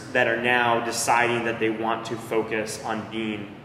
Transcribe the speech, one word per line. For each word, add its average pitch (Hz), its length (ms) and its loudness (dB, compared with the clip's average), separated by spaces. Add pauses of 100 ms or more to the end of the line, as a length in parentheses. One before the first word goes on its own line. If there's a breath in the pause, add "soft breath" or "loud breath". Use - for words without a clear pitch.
(120)
that 123 140 4
are 117 140 0
now 120 440 4
deciding 117 640 2
that 113 120 -2
they 113 120 2
want 113 360 -2
to 120 100 -6
focus 110 680 -2
on 110 260 -4
being 107 440 -6 (100)